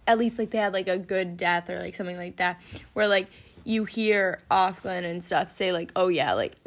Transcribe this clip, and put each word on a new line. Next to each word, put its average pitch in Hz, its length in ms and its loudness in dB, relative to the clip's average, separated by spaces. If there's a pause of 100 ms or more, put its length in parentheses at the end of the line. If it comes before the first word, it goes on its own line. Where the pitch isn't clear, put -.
at 226 120 6
least, 233 200 0
like, 220 120 -2
they 220 80 -4
had, 202 140 0
like, 190 160 -2
a 185 100 0
good 185 380 -4
death," 175 340 0
or, 180 100 -8
like, 180 140 -8
something 180 220 -8
like 175 200 -12
that, 180 240 -2 (320)
where, 214 160 2
like, 196 200 4 (340)
you 220 220 0
hear 208 680 0
Offglen 185 540 2
and 175 180 -4
stuff 175 280 0
say, 190 200 0
like, 170 240 -2
"Oh, 185 140 4
yeah, 143 240 2
like, 101 220 0 (120)